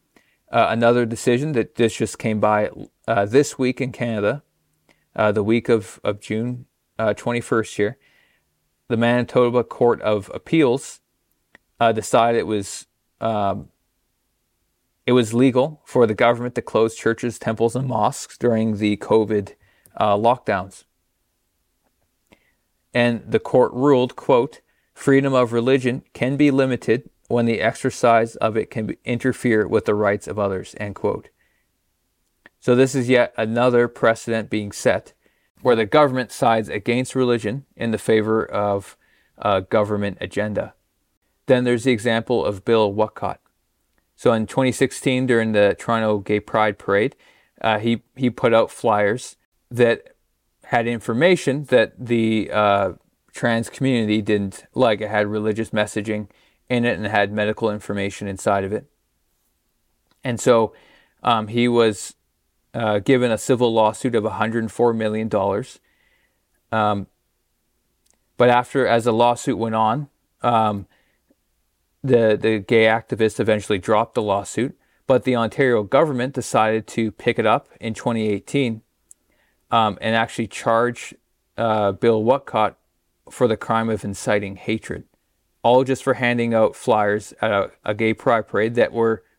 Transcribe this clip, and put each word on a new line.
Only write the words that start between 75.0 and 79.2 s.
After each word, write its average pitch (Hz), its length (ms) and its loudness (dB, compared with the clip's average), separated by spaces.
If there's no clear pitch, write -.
but 131 180 2
the 127 120 0
Ontario 117 480 0
government 135 500 0
decided 113 540 0
to 113 240 -4
pick - 260 -4
it 110 80 -2
up 117 240 0
in 113 120 -8
twenty 110 360 -4
eighteen, 113 520 -4